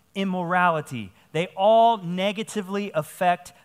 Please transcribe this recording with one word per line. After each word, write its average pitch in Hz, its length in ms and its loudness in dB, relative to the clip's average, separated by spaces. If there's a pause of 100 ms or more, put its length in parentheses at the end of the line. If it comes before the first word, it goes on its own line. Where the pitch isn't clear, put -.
(140)
immorality, 180 1000 -2 (200)
they 170 240 -2
all 226 400 4
negatively 196 960 -6
affect 175 580 -2 (120)